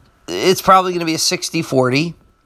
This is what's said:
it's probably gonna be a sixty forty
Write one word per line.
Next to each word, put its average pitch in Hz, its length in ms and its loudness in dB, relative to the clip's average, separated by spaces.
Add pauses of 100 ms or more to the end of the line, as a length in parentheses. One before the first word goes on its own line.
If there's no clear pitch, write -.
(280)
it's 110 340 0
probably 185 320 4
gonna 170 100 -4
be 160 100 -2
a 160 40 -4
sixty - 420 -2
forty 135 540 0 (320)